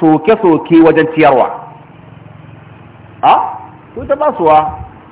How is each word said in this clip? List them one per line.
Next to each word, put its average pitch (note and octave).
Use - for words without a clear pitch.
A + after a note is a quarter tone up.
soke-soke E3
wajen D#3+
ciyarwa. C#3
Ha? -
Ku B3
ta C#4
basuwa, D#3+